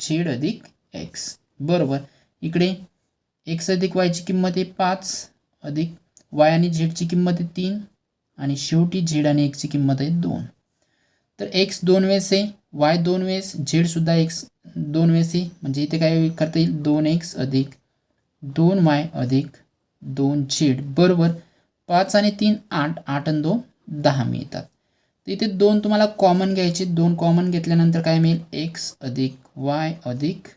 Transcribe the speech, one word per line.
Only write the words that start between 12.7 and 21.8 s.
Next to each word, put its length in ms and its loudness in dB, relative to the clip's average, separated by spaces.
वाय 240 2
दोन 240 0
वेळेस, 340 -6
झेडसुद्धा 460 2
एक्स 300 0
दोन 340 2
वेळेस 260 2
आहे. 140 -2
म्हणजे 220 -2
इथे 160 -2
काय 300 2
करता 300 -2
येईल? 220 0
दोन 260 2
एक्स 280 -2
अधिक 340 -2
दोन 360 2
वाय 340 4
अधिक 340 0
दोन 480 -2
झेड 320 0
बरोबर 360 4